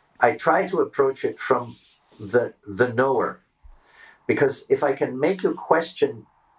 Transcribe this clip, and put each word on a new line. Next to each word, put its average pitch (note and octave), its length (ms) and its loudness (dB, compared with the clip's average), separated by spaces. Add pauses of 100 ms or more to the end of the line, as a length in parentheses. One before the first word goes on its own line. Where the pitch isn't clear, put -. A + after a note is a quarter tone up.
(200)
I A#2+ 120 4
try E3 340 0
to F#3 140 -2
approach C3+ 440 0
it A#2 140 -4
from A#2+ 380 -2 (420)
the, A2 360 -2 (120)
the A2 260 0
knower. B2 500 0 (840)
Because - 420 0
if C3 140 2
I C#3 120 0
can B2+ 260 -4
make F#3 220 0
you E3+ 120 0
question - 720 -2 (320)